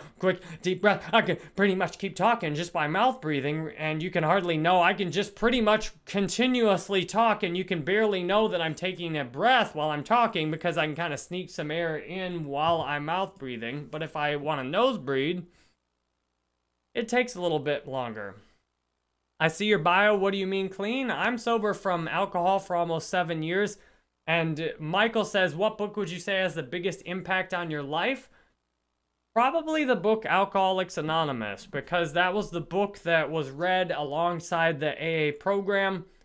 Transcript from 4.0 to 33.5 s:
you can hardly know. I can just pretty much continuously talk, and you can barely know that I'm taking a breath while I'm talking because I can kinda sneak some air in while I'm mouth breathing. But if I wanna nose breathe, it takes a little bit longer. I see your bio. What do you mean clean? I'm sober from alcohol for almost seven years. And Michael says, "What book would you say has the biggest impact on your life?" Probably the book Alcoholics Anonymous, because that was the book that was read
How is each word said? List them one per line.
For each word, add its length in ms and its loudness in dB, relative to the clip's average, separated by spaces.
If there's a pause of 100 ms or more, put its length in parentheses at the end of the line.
you 80 -4
can 140 0
hardly 340 2
know. 240 4
I 140 4
can 160 -2
just 240 -2
pretty 260 2
much 300 2 (140)
continuously 1000 2
talk, 380 2
and 120 -2
you 80 -2
can 200 -2
barely 400 2
know 240 4
that 160 0
I'm 100 0
taking 420 -4
a 80 -2
breath 520 2
while 160 0
I'm 120 -2
talking 460 2
because 260 -2
I 120 0
can 80 -6
kinda 220 -4
sneak 340 -8
some 180 -6
air 280 -2
in 480 -6
while 360 2
I'm 240 -4
mouth 320 -4
breathing. 540 -8
But 100 -8
if 140 -8
I 220 -2
wanna 260 -4
nose 340 2
breathe, 480 -2 (1500)
it 120 -2
takes 280 0
a 60 -8
little 180 0
bit 280 -2
longer. 500 -8 (1040)
I 100 4
see 180 -2
your 100 6
bio. 380 4
What 160 2
do 80 -2
you 80 -2
mean 200 -2
clean? 440 -4
I'm 260 0
sober 380 0
from 320 -2
alcohol 500 0
for 180 -4
almost 320 -2
seven 360 0
years. 340 0 (500)
And 500 0
Michael 480 2
says, 300 0
"What 240 -2
book 180 -6
would 140 -4
you 80 -8
say 180 -4
has 160 0
the 80 -6
biggest 460 -6
impact 440 -2
on 200 -4
your 100 -4
life?" 480 -4 (1040)
Probably 500 2
the 120 4
book 280 2
Alcoholics 760 2
Anonymous, 680 -2
because 480 -2
that 220 2
was 160 -4
the 100 -4
book 380 -2
that 320 2
was 180 -2
read 400 0